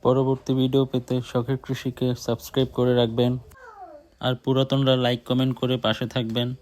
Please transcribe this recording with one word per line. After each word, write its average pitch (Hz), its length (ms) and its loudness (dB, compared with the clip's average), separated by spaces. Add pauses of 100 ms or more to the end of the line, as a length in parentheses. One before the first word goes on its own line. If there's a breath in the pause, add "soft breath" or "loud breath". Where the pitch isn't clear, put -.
পরবর্তী 131 560 2
ভিডিও 131 300 2
পেতে 127 240 -2 (160)
শখের 123 340 -2
কৃষিকে 131 420 -4 (200)
সাবস্ক্রাইব 123 420 -2 (100)
করে 123 220 4
রাখবেন, 120 320 2 (960)
আর 127 60 0 (100)
পুরাতনরা 135 520 2 (100)
লাইক 123 240 0
কমেন্ট 127 320 0
করে 127 140 0 (120)
পাশে 110 280 -2
থাকবেন। 120 340 -2 (140)